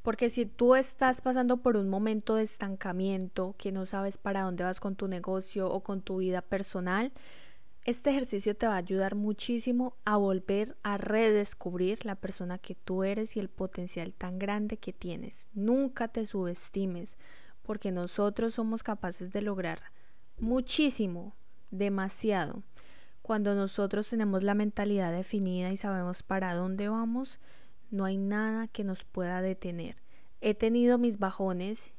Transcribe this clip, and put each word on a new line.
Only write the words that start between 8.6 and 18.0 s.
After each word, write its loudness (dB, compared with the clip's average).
va 4
a 2
ayudar 0
muchísimo 0
a 4
volver 2
a 0
redescubrir 2
la -4
persona -6
que -8
tú -2
eres 0
y 0
el -4
potencial -4
tan -6
grande 0
que -6
tienes. -8
Nunca 2
te -2
subestimes, -2
porque -2
nosotros 0